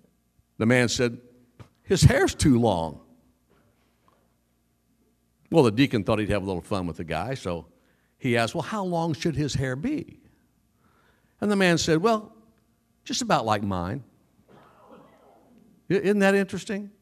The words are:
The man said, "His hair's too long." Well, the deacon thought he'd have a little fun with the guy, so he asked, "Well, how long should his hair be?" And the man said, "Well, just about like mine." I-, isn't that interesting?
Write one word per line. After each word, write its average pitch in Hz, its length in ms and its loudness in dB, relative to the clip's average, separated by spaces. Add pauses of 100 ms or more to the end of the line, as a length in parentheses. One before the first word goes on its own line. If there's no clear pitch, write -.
(580)
The 113 80 0
man 123 220 4
said, 120 300 -2 (640)
"His - 200 0
hair's 294 320 4
too 131 240 4
long." 85 420 -2 (2500)
Well, 156 140 6
the 117 60 4
deacon 113 340 0
thought 110 140 -2
he'd 107 100 -4
have 98 140 -2
a 95 40 -8
little 92 140 -6
fun 92 260 -6
with 80 120 -8
the 90 60 -8
guy, 82 300 -6
so 87 320 -8 (520)
he 120 180 -2
asked, 117 180 0
"Well, 165 80 -4
how 214 220 -6
long 170 300 -2
should 160 220 -4
his 139 180 -4
hair 131 220 -4
be?" 233 440 -8 (1200)
And 208 100 0
the 202 60 2
man 180 220 4
said, 160 200 2
"Well, 214 360 0 (680)
just - 180 -6
about 165 240 2
like 107 160 0
mine." 98 420 -4 (1900)
I-, 165 40 0
isn't 196 240 0
that 196 160 4
interesting? 196 560 -4 (120)